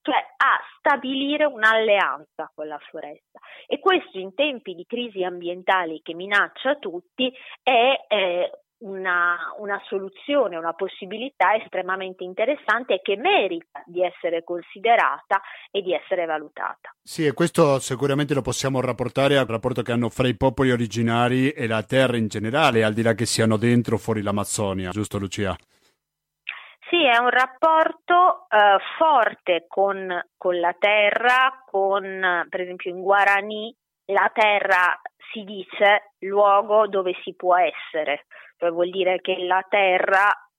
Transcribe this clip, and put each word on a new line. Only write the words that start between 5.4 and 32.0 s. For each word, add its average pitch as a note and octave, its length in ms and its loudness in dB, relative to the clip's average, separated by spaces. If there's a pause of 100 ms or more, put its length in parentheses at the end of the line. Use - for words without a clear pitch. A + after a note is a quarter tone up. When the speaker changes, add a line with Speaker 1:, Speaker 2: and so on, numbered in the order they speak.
Speaker 1:
che E3+ 100 -14
minaccia G3 640 -2
tutti B3 580 -6 (300)
è, B3+ 460 2
eh, F3+ 420 -2 (280)
una, F3+ 600 -2 (180)
una G3+ 300 -8
soluzione, G3 720 -4
una E3 160 -4
possibilità G3 800 -4
estremamente F#3 720 -6
interessante A3+ 680 -2
e F#3 60 -4
che G3+ 160 -4
merita G#3+ 680 -2
di F3 180 -2
essere E3 400 -4
considerata F3+ 960 0 (300)
e G3+ 100 -4
di F3+ 140 -4
essere E3+ 320 -4
valutata. - 760 -8
Speaker 2:
Sì, - 220 -6
e C#3+ 80 2
questo D#3+ 460 2
sicuramente C3+ 560 -2
lo C3+ 80 0
possiamo B2+ 400 -2
rapportare C3 560 0
al C3 80 2
rapporto A2+ 340 -4
che A#2+ 120 -4
hanno A#2 180 0
fra B2+ 180 0
i A#2+ 80 -2
popoli C3 360 2
originari A#2+ 800 0
e C#3+ 140 -6
la A2 180 -2
terra B2+ 340 2
in A2 100 0
generale, A2+ 560 2
al G#2+ 80 2
di G#2+ 80 -2
là A2+ 140 2
che G2+ 100 -2
siano A2 320 2
dentro A#2+ 380 2
o G#2 40 0
fuori G#2+ 220 -4
l'Amazzonia, G2 680 -4
giusto G2+ 280 -4
Lucia? F#2+ 380 -4 (1300)
Speaker 1:
Sì, F4 120 2
è B3 140 4
un B3 140 2
rapporto, D#4+ 1200 2
eh, G#3 260 6 (220)
forte A3+ 680 2
con, F#3+ 540 -2 (140)
con F3+ 240 -2
la F3 180 0
terra, A3+ 840 2
con, F#3+ 840 -2